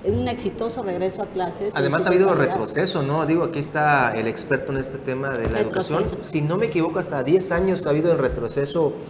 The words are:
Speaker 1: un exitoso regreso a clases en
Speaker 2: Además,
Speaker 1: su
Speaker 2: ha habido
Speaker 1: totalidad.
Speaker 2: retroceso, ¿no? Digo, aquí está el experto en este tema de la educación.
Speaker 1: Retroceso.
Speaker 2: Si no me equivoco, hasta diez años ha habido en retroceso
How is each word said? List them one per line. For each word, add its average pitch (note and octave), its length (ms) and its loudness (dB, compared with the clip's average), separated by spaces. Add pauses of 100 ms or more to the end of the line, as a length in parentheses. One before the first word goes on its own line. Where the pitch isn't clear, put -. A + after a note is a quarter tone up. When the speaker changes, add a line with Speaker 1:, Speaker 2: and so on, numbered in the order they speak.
Speaker 1:
un A#3+ 240 0
exitoso A#3 540 -4
regreso F#3 400 -2
a G3+ 40 -4
clases E3+ 480 -4
en - 20 -2
Speaker 2:
Además, C#3+ 260 2
Speaker 1:
su F#3 60 2
Speaker 2:
ha - 20 4
habido F#3 180 6
Speaker 1:
totalidad. D3 300 4
Speaker 2:
retroceso, D#3 440 -2
¿no? D3 240 0
Digo, E3 180 2
aquí - 140 -4
está C#3+ 580 2
el A2+ 120 0
experto C3+ 440 -2
en C3+ 60 -2
este C3+ 200 -6
tema C3+ 320 -4
de A#2 200 -2
la A#2 100 0
educación. F#3+ 420 0
Speaker 1:
Retroceso. - 280 -6
Speaker 2:
Si D#3+ 100 0
no D#3 160 0
me A3+ 100 2
equivoco, E3+ 320 0
hasta D3+ 240 -2
diez F3+ 300 2
años F3+ 340 0
ha D3 40 0
habido D#3 220 2
en D#3+ 60 4
retroceso C#3 760 0 (180)